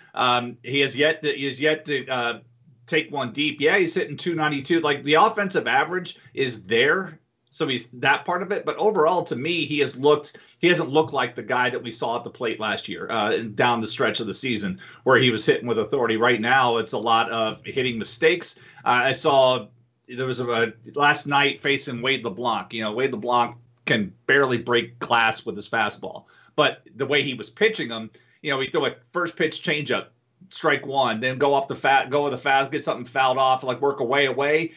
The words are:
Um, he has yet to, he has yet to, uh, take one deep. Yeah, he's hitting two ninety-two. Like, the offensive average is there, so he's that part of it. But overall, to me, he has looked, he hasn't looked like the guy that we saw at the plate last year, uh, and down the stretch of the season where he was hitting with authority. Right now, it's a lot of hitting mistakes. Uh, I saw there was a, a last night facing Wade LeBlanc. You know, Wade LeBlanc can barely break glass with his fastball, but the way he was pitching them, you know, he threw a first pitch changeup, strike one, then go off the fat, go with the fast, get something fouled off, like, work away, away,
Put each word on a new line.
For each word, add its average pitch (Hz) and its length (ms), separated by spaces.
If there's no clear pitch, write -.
Um, 120 480
he 135 180
has 127 140
yet 156 280
to, 147 100
he 135 140
has 120 120
yet 156 280
to, 135 220
uh, 120 320
take 160 240
one 131 220
deep. 147 280
Yeah, 170 180
he's 175 160
hitting 147 220
two 170 200
ninety-two. 151 440
Like, 147 220
the 143 120
offensive 190 520
average 156 520
is 120 320
there, 147 520
so 160 160
he's 127 280
that 135 300
part 175 180
of 190 100
it. 190 120
But 151 120
overall, 170 480
to 156 100
me, 156 300
he 143 160
has 127 160
looked, 147 400
he 175 80
hasn't 160 220
looked 156 220
like 123 220
the 123 80
guy 123 260
that 120 140
we 120 80
saw 117 260
at 117 60
the 117 80
plate 113 300
last 104 280
year, 98 220
uh, 110 220
and 110 240
down 120 240
the 107 80
stretch 113 320
of 107 80
the 92 60
season 101 440
where 127 160
he 123 140
was 107 120
hitting 123 220
with 113 140
authority. 113 360
Right 117 240
now, 123 360
it's 110 160
a 120 60
lot 113 340
of 110 320
hitting 127 340
mistakes. 165 600
Uh, 120 220
I 135 40
saw 131 560
there 127 180
was 123 120
a, 123 100
a 117 240
last 147 320
night 143 340
facing 135 420
Wade 131 200
LeBlanc. 110 500
You 113 120
know, 107 80
Wade 131 180
LeBlanc 120 460
can 107 260
barely 135 300
break 120 420
glass 117 440
with 101 120
his 104 120
fastball, 104 580
but 139 280
the 131 120
way 143 160
he 135 120
was 107 160
pitching 208 380
them, 113 220
you 151 100
know, 135 80
he 131 80
threw 143 180
a - 80
first 170 240
pitch 156 280
changeup, 147 420
strike 143 340
one, 131 360
then 127 180
go 143 160
off 135 120
the 123 80
fat, 131 360
go 147 140
with 139 80
the 120 60
fast, 139 320
get 151 120
something 123 240
fouled 131 320
off, - 240
like, 127 180
work 139 200
away, 139 260
away, 143 500